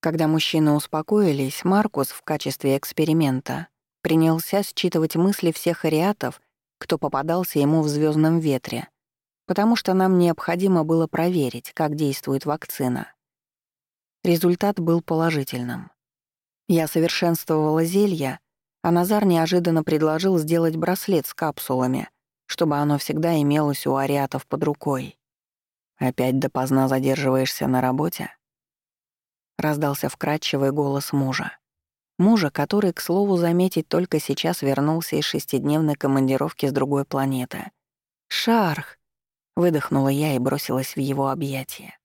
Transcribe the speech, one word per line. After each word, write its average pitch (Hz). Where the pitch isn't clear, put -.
Когда 160
мужчины 156
успокоились, 151
Маркус 190
в -
качестве 139
эксперимента 156
принялся 160
считывать 165
мысли 180
всех -
ариатов, 156
кто -
попадался 156
ему 147
в 151
"Звездном 151
ветре", 135
потому 208
что -
нам 185
необходимо 175
было 165
проверить, 160
как 156
действует 139
вакцина. 131
Результат 180
был 165
положительным. 139
Я 165
совершенствовала 160
зелья, 165
а 170
Назар 185
неожиданно 170
предложил 160
сделать 165
браслет 170
с -
капсулами, 131
чтобы 156
оно 147
всегда 156
имелось 147
у 135
ариатов 139
под 135
рукой. 139
"Опять 127
допоздна 135
задерживаешься 131
на 127
работе?" 131
Раздался 147
вкрадчивый 143
голос 143
мужа. 135
Мужа, 190
который, 190
к -
слову 196
заметить, 170
только 170
сейчас 165
вернулся 147
из 147
шестидневной 147
командировки 135
с 135
другой 139
планеты. 135
"Шарх!" — 196
выдохнула 151
я 143
и 127
бросилась 135
в 151
его 135
объятия. 135